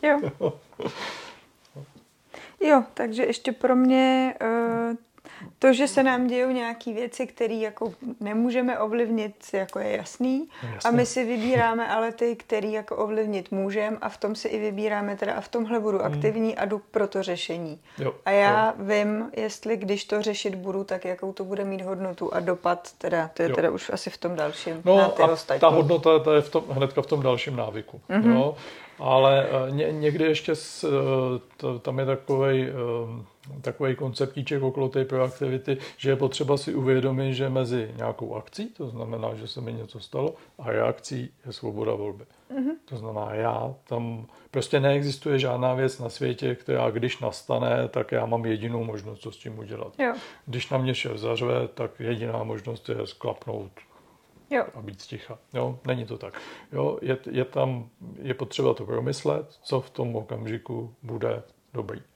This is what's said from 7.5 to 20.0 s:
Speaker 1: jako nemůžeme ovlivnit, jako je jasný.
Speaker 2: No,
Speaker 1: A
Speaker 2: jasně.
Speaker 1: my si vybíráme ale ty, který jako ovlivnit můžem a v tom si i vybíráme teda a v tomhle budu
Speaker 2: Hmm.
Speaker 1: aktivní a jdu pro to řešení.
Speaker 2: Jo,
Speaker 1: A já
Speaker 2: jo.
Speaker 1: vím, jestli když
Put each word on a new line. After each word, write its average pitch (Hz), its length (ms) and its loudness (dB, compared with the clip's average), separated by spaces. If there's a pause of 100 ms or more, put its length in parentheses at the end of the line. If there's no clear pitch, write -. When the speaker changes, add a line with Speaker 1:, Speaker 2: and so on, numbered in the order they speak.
Speaker 1:
jako 214 320 -4 (260)
nemůžeme 240 600 2
ovlivnit, 220 560 0 (180)
jako 190 260 -2
je 208 180 -2
jasný. 262 520 -2 (140)
Speaker 2:
No, 120 60 -8
Speaker 1:
A 113 40 -8
Speaker 2:
jasně. 226 180 0
Speaker 1:
my 240 140 6
si 247 200 -2
vybíráme 233 640 2
ale 226 240 0
ty, 233 240 0
který 214 360 -2
jako 214 240 -4
ovlivnit 214 560 -2
můžem 208 500 -2
a 220 80 -4
v - 80 -12
tom 208 180 -2
si 226 120 -8
i 220 120 -2
vybíráme 208 560 -2
teda 202 180 -2
a 214 80 -2
v - 60 -12
tomhle 233 320 -2
budu 208 180 0
Speaker 2:
Hmm. - 160 0
Speaker 1:
aktivní 220 440 0
a 202 80 0
jdu 202 160 -4 (100)
pro 208 160 2
to 196 160 -2
řešení. 170 560 -6 (200)
Speaker 2:
Jo, 135 140 -2 (120)
Speaker 1:
A 190 60 2
já 202 360 6
Speaker 2:
jo. 220 60 2 (120)
Speaker 1:
vím, 214 520 0
jestli 220 400 -4
když 202 280 -2